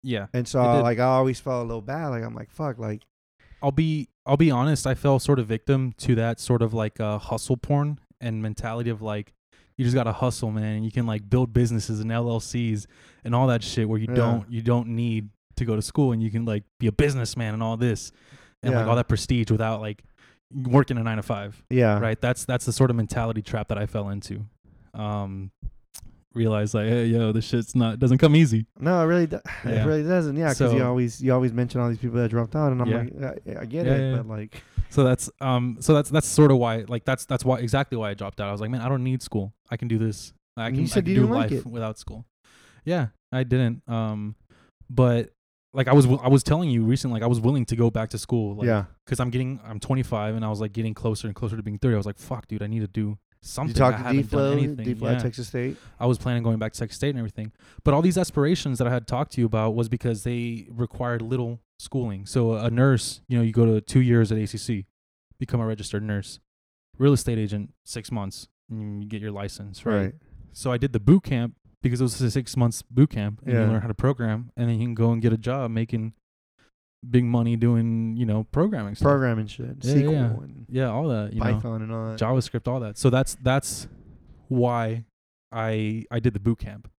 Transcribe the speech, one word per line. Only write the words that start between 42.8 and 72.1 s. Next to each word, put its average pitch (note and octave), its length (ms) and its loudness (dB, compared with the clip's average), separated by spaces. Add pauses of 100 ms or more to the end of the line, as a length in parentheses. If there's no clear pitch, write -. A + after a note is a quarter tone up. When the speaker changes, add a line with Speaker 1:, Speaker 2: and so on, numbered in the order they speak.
Speaker 1:
Yeah, D#3 220 0 (240)
I B2+ 120 0
didn't. A#2+ 460 0
Um, G#2+ 460 -4 (540)
but, A#2+ 420 2 (420)
like, C3 140 0
I B2+ 60 6
was, C#3+ 120 10
w-, B2 160 4
I B2+ 60 0
was C3+ 160 6
telling D#3+ 260 2
you A#2 140 2
recently, B2 320 0
like, G#2+ 80 -2
I A#2 40 2
was A#2+ 120 2
willing B2+ 260 2
to A#2 120 -4
go A#2 120 4
back A2 200 -4
to A2+ 80 -8
school, G#2+ 380 -2
like, G#2+ 120 -4
Speaker 2:
Yeah. G#2 180 2 (200)
Speaker 1:
'cause A#2+ 160 -4
I'm B2 80 0
getting, B2+ 360 -4
I'm A2 140 -10
twenty-five, A2+ 560 -2
and A2+ 80 -4
I G#2+ 60 -2
was, G#2 100 -4
like, G#2+ 140 -6
getting A2 200 -4
closer A2 340 -4
and G2+ 80 -8
closer A2 200 -6
to A2 80 -8
being G#2 140 -6
thirty. B2 160 2
I G#2+ 40 2
was G2 80 -2
like, G2+ 140 -8
"Fuck, - 300 -10
dude, G#2+ 120 -6
I G#2 60 -6
need A2+ 140 -4
to G#2 60 -4
do G#2 300 -4 (240)
something." - 320 -6
Speaker 2:
You C#3 60 2
talked B2+ 160 6
Speaker 1:
I - 40 -6
Speaker 2:
to - 40 -8
Speaker 1:
haven't C3 140 0
done C#3 60 2
Speaker 2:
D-Flow, C#3 280 0
Speaker 1:
anything. C#3 340 -2
Speaker 2:
D-Flow B2 220 -4
at B2 60 2
Speaker 1:
Yeah. B2 60 0
Speaker 2:
Texas B2 280 -6
State? B2 300 -6 (240)
Speaker 1:
I A#2 40 -2
was B2 120 4
planning B2 220 -2
on A#2 40 -4
going A2+ 160 0
back A2 140 -4
to - 60 -14
Texas A2+ 180 -8
State C#3+ 140 -2
and C3 80 -6
everything. G#2+ 340 -8 (320)
But C#3+ 80 6
all D3 80 4
these F3 160 4
aspirations D3+ 640 0
that B2 80 2
I B2 40 0
had B2 160 -2
talked C#3+ 260 -4
to - 80 -4
you A#2 60 4
about A2 260 0
was A#2 140 0
because A2+ 360 -4
they A#2 460 -6
required A#2+ 520 -4
little A#2 400 -4 (180)
schooling. G#2 480 -6
So A#2 260 2
a A2+ 160 -2
nurse, B2 580 4
you B2 100 0
know, A#2 60 4
you A2+ 80 2
go A#2 140 6
to A2 160 4
two - 200 4
years A#2+ 300 6
at A2 60 0
A A2 80 -2
C G2+ 120 -8
C, G2+ 280 -4 (540)
become B2 200 -2
a A2+ 60 -2
registered G#2+ 380 -4
nurse. G#2 360 -6 (600)
Real C#3+ 140 6
estate A#2+ 260 0
agent, G#2 340 -4 (120)
six - 260 -10
months, G2+ 380 -6 (200)
and G#2 320 -8
you G#2 80 -12
get G#2+ 100 -8
your G#2 120 -8
license, G2+ 520 -10
right? A3 120 0
Speaker 2:
Right. G3 180 0 (400)
Speaker 1:
So - 180 -4
I A#2+ 60 0
did C3+ 160 -2
the B2 60 0
boot E3 240 6
camp A#2+ 320 -2 (260)
because B2 180 0
it C3 40 2
was B2 180 -2